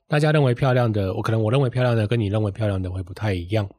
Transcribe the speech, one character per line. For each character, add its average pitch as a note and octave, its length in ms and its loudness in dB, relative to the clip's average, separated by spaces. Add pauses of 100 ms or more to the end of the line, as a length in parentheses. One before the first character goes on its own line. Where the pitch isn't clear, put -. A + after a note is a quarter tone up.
大 D3+ 120 0
家 D3+ 120 2
认 D3+ 120 4
为 B2+ 100 4
漂 B2+ 200 0
亮 A#2+ 180 2
的， G2 220 0
我， A2 100 -6
可 A2+ 80 -2
能 A2+ 100 2
我 A2 100 0
认 C3+ 80 2
为 C3 120 2
漂 B2+ 100 -2
亮 B2 140 2
的 A2 100 2
跟 A#2+ 140 0
你 G#2 80 0
认 G#2+ 160 0
为 G2+ 80 -2
漂 G#2+ 160 -2
亮 G2 140 0
的 F2+ 80 -4
会 F#2 120 -6
不 F2+ 140 -12
太 G#2+ 180 -4
一 F2 140 -6
样。 G#2 200 -2 (120)